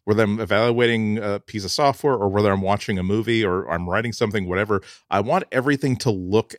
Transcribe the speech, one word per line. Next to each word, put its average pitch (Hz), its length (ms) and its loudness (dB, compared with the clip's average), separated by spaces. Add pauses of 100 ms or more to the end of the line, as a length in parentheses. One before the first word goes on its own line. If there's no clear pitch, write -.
whether 107 180 2
I'm 104 160 2
evaluating 110 800 2
a 104 220 -4
piece 101 240 -10
of 92 80 -6
software 143 420 2
or 101 140 0
whether 101 240 4
I'm 98 100 0
watching 101 340 -2
a 90 60 -2
movie 110 420 0
or 90 240 -2
I'm 87 220 -4
writing 110 220 -2
something, 104 360 -2
whatever, 98 340 0 (280)
I 95 80 2
want 143 320 0
everything 135 460 0
to 113 160 0
look 95 460 0